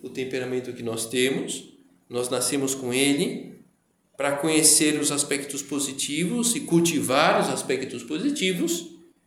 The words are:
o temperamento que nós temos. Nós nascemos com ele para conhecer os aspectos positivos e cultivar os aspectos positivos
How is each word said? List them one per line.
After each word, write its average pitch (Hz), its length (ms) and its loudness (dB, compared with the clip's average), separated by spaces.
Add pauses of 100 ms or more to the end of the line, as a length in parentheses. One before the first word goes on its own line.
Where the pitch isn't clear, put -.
o 127 80 -12
temperamento 127 640 -4
que 120 100 -12
nós 113 220 -4
temos. - 680 0 (360)
Nós 123 200 -4
nascemos 135 440 0
com 131 200 -4
ele 143 640 2 (560)
para 143 220 -2
conhecer 156 640 4
os 143 120 0
aspectos 139 500 -4
positivos 147 920 -2
e 139 60 -4
cultivar 165 800 4
os 139 80 0
aspectos 127 540 -4
positivos 185 840 -2 (400)